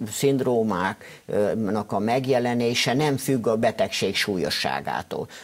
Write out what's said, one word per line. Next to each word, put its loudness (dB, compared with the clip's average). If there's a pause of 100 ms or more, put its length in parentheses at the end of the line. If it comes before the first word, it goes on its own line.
(120)
szindrómáknak 0
a 0
megjelenése 2
nem 2
függ -2
a 4
betegség 0
súlyosságától. -2 (160)